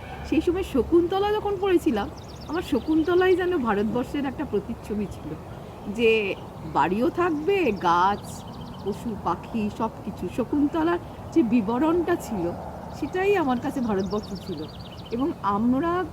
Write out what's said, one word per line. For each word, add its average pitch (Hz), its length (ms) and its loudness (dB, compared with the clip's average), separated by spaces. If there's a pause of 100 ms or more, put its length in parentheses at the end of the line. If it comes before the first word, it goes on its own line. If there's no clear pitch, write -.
(280)
সেই - 120 2
সময় 359 220 2
শকুন্তলা 349 720 2
যখন 403 280 0
পড়েছিলাম, 320 500 2 (380)
আমার 339 140 -2
শকুন্তলাই 349 760 4
যেন 359 220 2
ভারতবর্ষের 233 680 0
একটা 269 180 -4
প্রতিচ্ছবি 208 640 -4
ছিল, 151 240 -10 (600)
যে 220 400 4 (380)
বাড়িও 185 380 2
থাকবে, 339 640 2
গাছ, 180 680 2 (420)
পশু 208 400 -4
পাখি 202 540 -2
সব 226 120 -2 (140)
কিছু। - 320 -8
শকুন্তলার 302 640 2 (340)
যে 330 100 6
বিবরণটা 254 720 2
ছিল, 175 380 -2 (480)
সেটাই 381 360 2
আমার 262 240 2
কাছে 277 200 -2
ভারতবর্ষ 202 640 -2
ছিল। 156 180 -6 (460)
এবং 269 220 0 (100)
আমরা, 254 720 2